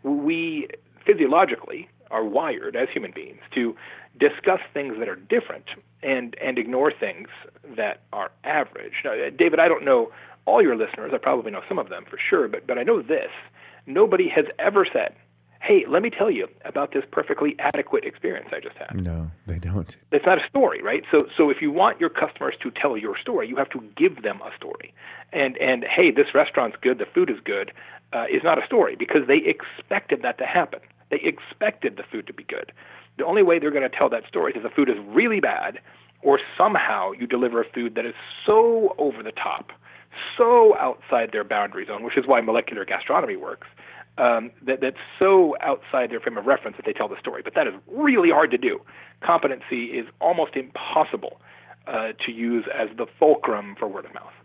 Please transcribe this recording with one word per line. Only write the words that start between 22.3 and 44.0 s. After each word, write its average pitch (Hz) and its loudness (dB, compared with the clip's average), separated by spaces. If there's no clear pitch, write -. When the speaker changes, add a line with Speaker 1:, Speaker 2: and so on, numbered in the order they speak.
Speaker 1:
to 127 -6
tell 135 -2
your 107 -6
story, 151 -4
you 127 -8
have 135 -2
to 127 -10
give 151 0
them 101 -6
a - -14
story. - -16
And, 135 0
and, 127 0
"Hey, 175 4
this 135 4
restaurant's 127 2
good, 123 0
the - -4
food 180 2
is 110 -4
good," 98 -6
uh, 117 -4
is - 0
not 156 2
a - -8
story 156 2
because - 0
they 135 6
expected - -4
that 120 -4
to - -4
happen. - -2
They 147 -2
expected 156 -4
the 101 -14
food 107 -10
to - -16
be - -18
good. - -12
The 135 -2
only 196 4
way 170 6
they're 151 0
gonna 139 -2
tell 131 0
that 113 -4
story - -2
is - -8
if 107 -10
the 113 -6
food 143 2
is 113 0
really 196 2
bad - -4
or 139 6
somehow 107 2
you 120 -6
deliver 120 0
a 113 -2
food 120 -6
that 113 -4
is 117 -10
so 226 6
over 143 -2
the 110 -12
top, - -8
so 233 8
outside 123 0
their 104 -2
boundary 101 -4
zone, 107 -10
which 120 -4
is 127 2
why 127 6
molecular 113 -2
gastronomy 120 -2
works, 78 -12